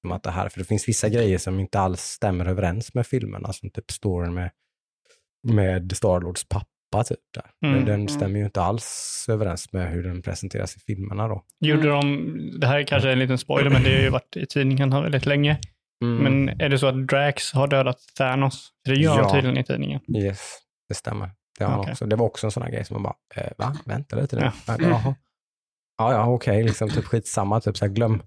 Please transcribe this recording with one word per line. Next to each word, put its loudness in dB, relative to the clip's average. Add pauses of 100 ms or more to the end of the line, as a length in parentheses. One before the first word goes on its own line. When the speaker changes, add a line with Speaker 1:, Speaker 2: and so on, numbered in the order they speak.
Speaker 1:
Som -6
att -6
det -6
här, -4
för -14
det -8
finns -2
vissa 0
grejer 2
som -4
inte -2
alls 0
stämmer -2
överens -2
med 0
filmerna, -6
som -10
typ -12
storyn -2
med, -4 (960)
med 2
Star-Lords 0
pappa, -2
typ, -6 (160)
där. -6
Speaker 2:
Mm. 4
Speaker 1:
Den, 4
den 2
Speaker 3:
Mm. -2
Speaker 1:
stämmer -2
ju 0
inte -2
alls -4
överens -2
med -2
hur -4
den -6
presenteras -6
i -20
filmerna -6
då. -6 (180)
Speaker 2:
Gjorde 4
Speaker 3:
Mm. 2
Speaker 2:
de, -4
det 2
här 4
är 0
kanske 2
en 4
liten 2
spoiler, 2
men 6
det 6
har 4
ju 4
varit -4
i -6
tidningen 2
väldigt 0
länge. 4 (460)
Speaker 1:
Mm. 0
Speaker 2:
Men 2
är 2
det 2
så 2
att 0
Drax 0
har 4
dödat 2 (200)
Thanos? 0 (140)
För 2
det 4
gör 4
han 4
Speaker 1:
Ja. 4
Speaker 2:
tydligen 2
i 0
tidningen. -4 (160)
Speaker 1:
Yes, -4 (300)
det -6
stämmer. -8 (280)
Det -2
har 0
han 0
Speaker 2:
Okej. -4
Speaker 1:
också. -6
Det 2
var 2
också -4
en 0
sån -4
här -6
grej -6
som -10
man -4
bara, -8
eh, -8
va? -2
Vänta -6
lite -2
nu. 0
Speaker 2:
Ja. 0 (140)
Speaker 1:
Ja, -2
jaha. 2 (840)
Ja, 2
ja, 4
okej, 2
liksom, 0
typ, 0
skitsamma, 0
typ, -2
så -2
här, 0
glöm. 2